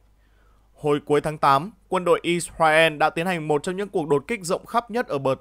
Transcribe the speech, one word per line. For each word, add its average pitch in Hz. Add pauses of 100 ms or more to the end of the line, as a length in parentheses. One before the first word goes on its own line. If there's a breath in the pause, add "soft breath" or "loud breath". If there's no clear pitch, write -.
(760)
Hồi 147
cuối 147
tháng 151
tám, 147 (160)
quân 180
đội 170
Israel 160
đã 156
tiến 170
hành 165
một 147
trong 185
những 196
cuộc 165
đột 143
kích 220
rộng 175
khắp 240
nhất 240
ở 139
bờ 135